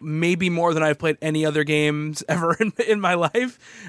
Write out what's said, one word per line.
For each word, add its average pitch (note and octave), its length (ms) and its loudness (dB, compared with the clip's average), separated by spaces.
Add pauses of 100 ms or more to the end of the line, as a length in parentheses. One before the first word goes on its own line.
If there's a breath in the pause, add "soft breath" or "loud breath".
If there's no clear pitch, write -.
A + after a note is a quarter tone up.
maybe E3+ 480 0
more E3+ 260 2
than D#3+ 100 2
I've D3+ 140 2
played D#3+ 220 -2
any D#3 240 0
other D3+ 200 0
games D3+ 640 0
<laughs> - 20 -14
ever E3 260 0
in, A3 180 -2 (140)
in G#3 140 2
my F3+ 140 2
life. A3+ 440 -2 (300 loud breath)